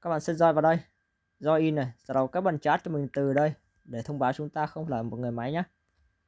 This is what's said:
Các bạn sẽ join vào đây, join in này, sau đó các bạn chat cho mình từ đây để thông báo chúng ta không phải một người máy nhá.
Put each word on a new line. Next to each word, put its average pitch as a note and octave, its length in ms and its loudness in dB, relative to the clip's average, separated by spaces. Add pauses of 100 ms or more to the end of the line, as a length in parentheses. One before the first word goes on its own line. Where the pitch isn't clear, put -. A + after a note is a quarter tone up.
Các F3 80 -6
bạn D#3+ 120 0
sẽ E3+ 120 -2
join E3 200 6
vào D3+ 80 4
đây, E3 180 4 (600)
join D#3 200 2
in D#3+ 160 2
này, C3 220 -2
sau - 180 -6
đó C3 120 2
các F3 140 -2
bạn F3 180 0
chat D3+ 240 0
cho F3+ 80 -8
mình C#3+ 220 -4
từ C#3 200 0
đây D3 200 2 (300)
để A#2+ 180 -10
thông D3 180 -8
báo C3 140 0
chúng D3+ 160 -8
ta D3+ 160 -4
không D#3+ 240 -10
phải A#2 140 -4
một A#2 140 -8
người A#2+ 140 -6
máy A#2 200 -6
nhá. E3 120 -2 (640)